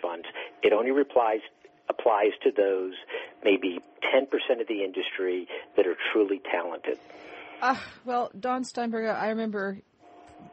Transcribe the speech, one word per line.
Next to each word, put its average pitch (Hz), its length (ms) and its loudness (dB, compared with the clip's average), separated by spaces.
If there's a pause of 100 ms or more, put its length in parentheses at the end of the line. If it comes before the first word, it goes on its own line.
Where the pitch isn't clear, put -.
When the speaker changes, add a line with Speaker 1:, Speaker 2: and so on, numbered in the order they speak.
Speaker 1:
funds. 85 240 -6 (360)
It 101 100 6
only 113 180 4
replies, 120 500 4 (500)
applies 107 420 4 (100)
to 135 80 6
those 95 440 2 (500)
maybe 92 340 2 (320)
ten 131 160 4
percent 127 320 0
of 113 100 -4
the 104 140 -2
industry 92 640 -4 (300)
that 98 100 6
are 85 100 -2 (180)
truly 98 260 2 (100)
talented. 87 480 -4 (600)
Speaker 2:
Uh, 254 160 2 (300)
well, 247 320 -2
Don 254 260 -2
Steinberger, 226 480 -2
I 190 160 0
remember 208 540 -4 (720)